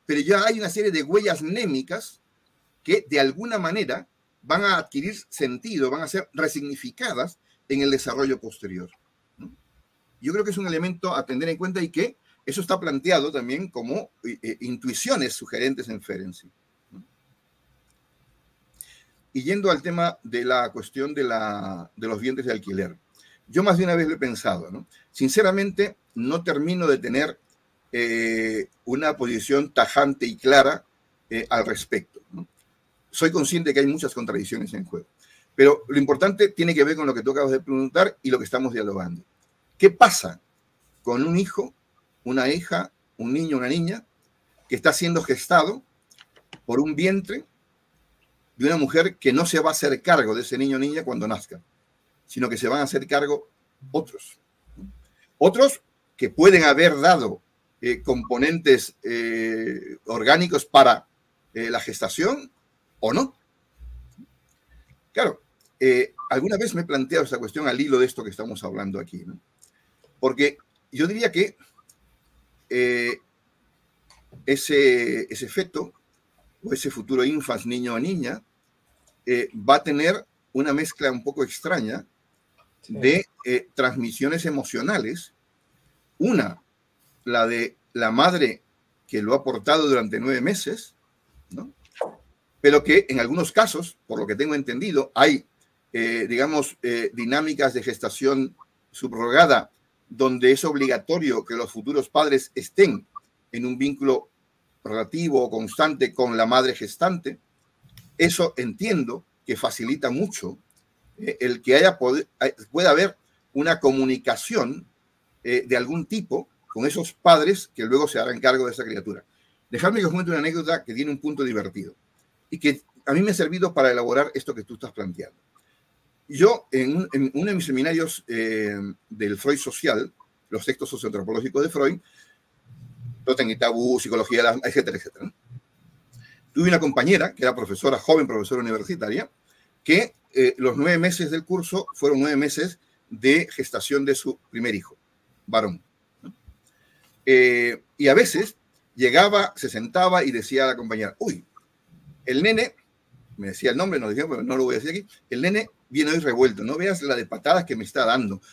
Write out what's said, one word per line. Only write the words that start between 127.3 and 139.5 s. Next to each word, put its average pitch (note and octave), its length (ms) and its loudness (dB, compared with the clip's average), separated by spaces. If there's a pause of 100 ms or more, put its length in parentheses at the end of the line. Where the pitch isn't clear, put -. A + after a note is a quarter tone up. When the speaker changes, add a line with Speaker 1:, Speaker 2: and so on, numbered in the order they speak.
Speaker 1:
uno F#3 160 0
de G3 40 -2
mis E3+ 100 -4
seminarios, D#3 640 -2
eh, A2 500 -4 (320)
del G#2 280 -4
Freud C#3 200 0
social, B2 560 -4 (360)
los - 160 -8
textos - 240 -4
socioantropológicos A2+ 760 -4
de E3 60 -2
Freud, E3 300 -2 (1200)
Totem C3 260 0
y A2+ 80 -6
Tabú, A#2+ 400 2
Psicología A#2 420 -2
de A#2 40 4
la, A#2 200 2
etcétera, B2 340 0
etcétera, - 280 -14
¿no? - 80 -14 (1200)
Tuve F3 160 2
una E3+ 140 4
compañera, D3+ 520 2
que - 100 -4
era B2 120 2
profesora, A#2 420 -2
joven D#3 300 4
profesora A#2+ 340 -4
universitaria, A2 720 -4 (540)